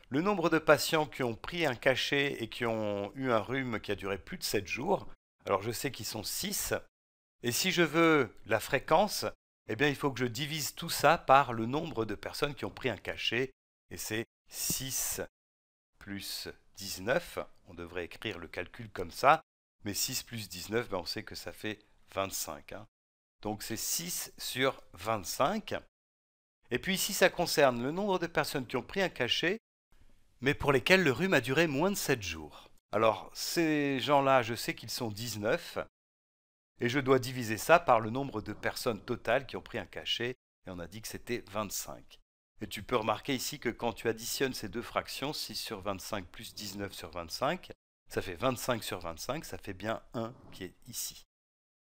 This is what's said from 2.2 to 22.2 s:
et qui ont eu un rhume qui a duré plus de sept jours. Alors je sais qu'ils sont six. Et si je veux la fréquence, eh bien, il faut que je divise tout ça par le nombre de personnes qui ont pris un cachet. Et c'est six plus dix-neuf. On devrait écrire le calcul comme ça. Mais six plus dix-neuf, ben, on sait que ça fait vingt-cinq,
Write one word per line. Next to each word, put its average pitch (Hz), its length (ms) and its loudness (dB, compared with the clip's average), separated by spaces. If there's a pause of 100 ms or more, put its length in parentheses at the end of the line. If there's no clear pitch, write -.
et 113 80 -4
qui - 160 -4
ont 104 520 0
eu 131 160 0
un 110 80 6
rhume 120 400 -2
qui - 100 -4
a 101 60 -2
duré 98 200 -4
plus 90 220 -10
de - 60 -8
sept 98 240 0
jours. 156 400 -2 (360)
Alors 95 160 2
je 110 120 -4
sais 135 180 -4
qu'ils 113 160 -8
sont 107 160 -6
six. - 500 -4 (720)
Et 120 80 0
si 175 220 2
je 175 100 6
veux 156 500 6 (140)
la 107 140 2
fréquence, 156 680 2 (400)
eh 110 80 -4
bien, 135 140 4
il 139 80 0
faut 143 160 0
que 117 80 -4
je 127 60 2
divise 143 500 -4
tout 170 120 -8
ça 160 300 6
par 135 340 6
le 113 140 0
nombre 131 380 -2
de 104 100 -4
personnes 143 400 -4
qui 113 100 -8
ont 98 60 -4
pris 123 200 -4
un 101 60 -2
cachet. 113 540 -2 (400)
Et 92 60 -10
c'est 110 280 -4 (220)
six - 760 -4 (800)
plus - 500 -8 (280)
dix-neuf. 98 640 -2 (260)
On 90 80 -20
devrait 85 300 -8
écrire 92 340 -8
le 82 80 -12
calcul 98 420 -10
comme 87 220 -8
ça. 151 320 6 (400)
Mais 101 120 -4
six - 280 -2
plus 107 260 -10
dix-neuf, 104 400 -2
ben, 98 100 -2
on 85 80 -6
sait - 180 -6
que - 100 -14
ça - 160 -10
fait 107 300 -6 (340)
vingt-cinq, 92 560 -4